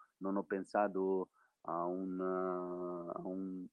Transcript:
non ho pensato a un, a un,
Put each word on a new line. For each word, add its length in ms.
non 180
ho 80
pensato 880
a 160
un, 360
a 1000
un, 520